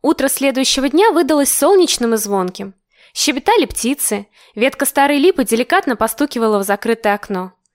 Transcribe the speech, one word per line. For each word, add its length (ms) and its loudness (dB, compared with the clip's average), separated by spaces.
Утро 280 0
следующего 580 0
дня 240 2
выдалось 420 2
солнечным 600 2
и 40 0
звонким. 560 -4
Щебетали 520 0
птицы, 600 -4
ветка 300 -2
старой 320 2
липы 260 2
деликатно 520 0
постукивала 640 -2
в 40 -2
закрытое 520 -2
окно. 380 -8